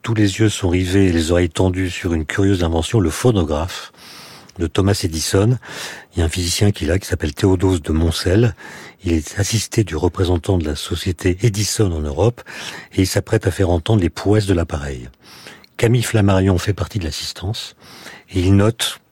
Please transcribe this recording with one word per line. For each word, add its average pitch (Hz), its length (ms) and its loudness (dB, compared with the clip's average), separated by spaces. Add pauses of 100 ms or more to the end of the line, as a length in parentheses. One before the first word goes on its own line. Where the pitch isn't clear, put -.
Tous 117 120 -2
les 101 240 2
yeux 107 120 4
sont - 180 -2
rivés 92 380 2
et 90 60 4
les 82 200 0
oreilles 87 180 2
tendues 92 400 0
sur 85 240 -4
une 80 120 -2
curieuse 98 360 0
invention, 82 380 0
le 80 100 2
phonographe 82 800 0 (680)
de 85 80 -2
Thomas 98 380 2
Edison. 98 540 0 (560)
Il - 40 -2
y 85 40 2
a 82 40 2
un - 20 0
physicien 92 440 0
qui - 120 -4
est 73 40 -2
là, 90 100 0
qui - 80 -6
s'appelle - 260 -4
Théodose 92 480 2
de 80 120 -4
Moncel. 90 640 2 (500)
Il 85 80 0
est 80 260 -4
assisté 104 460 0
du 87 120 -6
représentant 90 600 0
de 78 80 -2
la 76 100 -4
société 90 640 -4
Edison 104 520 0
en 78 80 -4
Europe 76 420 0 (500)
et 95 100 2
il 92 40 4
s'apprête - 400 0
à 95 40 2
faire 90 200 0
entendre 92 320 2
les 80 80 2
prouesses 104 360 2
de 98 60 0
l'appareil. 71 560 -4 (720)
Camille 117 240 2
Flammarion 95 560 4
fait 95 160 -2
partie - 240 -6
de 87 60 -4
l'assistance - 720 -8 (540)
et 92 100 -2
il 95 160 4
note - 440 2 (120)